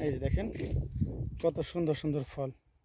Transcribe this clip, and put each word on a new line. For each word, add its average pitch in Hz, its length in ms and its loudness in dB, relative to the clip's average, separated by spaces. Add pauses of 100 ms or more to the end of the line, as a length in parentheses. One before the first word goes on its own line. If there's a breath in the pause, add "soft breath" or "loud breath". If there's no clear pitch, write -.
এই 151 120 2
যে 131 80 0
দেখেন 139 260 4 (960)
কত 165 160 4 (140)
সুন্দর 165 320 2
সুন্দর 147 220 0
ফল, 135 260 -4 (340)